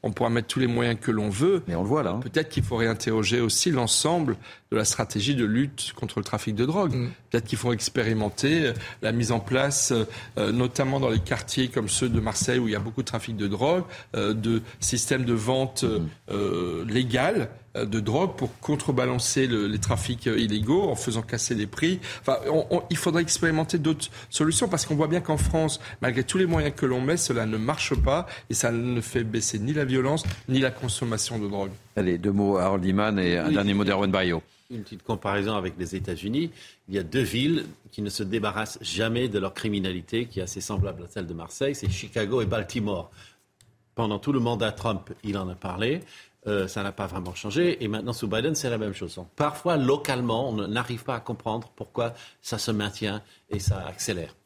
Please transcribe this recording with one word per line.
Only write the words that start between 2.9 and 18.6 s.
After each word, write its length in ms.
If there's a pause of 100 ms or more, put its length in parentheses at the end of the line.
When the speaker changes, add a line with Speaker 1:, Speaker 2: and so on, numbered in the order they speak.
Speaker 1:
aussi 300
l'ensemble 640 (360)
de 60
la 60
stratégie 520
de 100
lutte 500
contre 220
le 60
trafic 320
de 100
drogue. 300
Speaker 2:
Mm. 140 (200)
Speaker 1:
Peut-être 160
qu'il 140
faut 120
expérimenter, 960
euh, 80 (300)
la 80
mise 200
en 80
place, 520
euh, 140 (340)
euh, 120
notamment 480
dans 100
les 100
quartiers 480
comme 200
ceux 220
de 100
Marseille 380
où 100
il 40
y 40
a 40
beaucoup 240
de 40
trafic 300
de 100
drogue, 360 (320)
euh, 180
de 300 (160)
systèmes 460
de 80
vente, 500
euh, 160
Speaker 2:
Mm. 80 (240)
Speaker 1:
euh, 540
légales, 640 (260)
euh, 100
de 140
drogue 360
pour 240
contrebalancer 880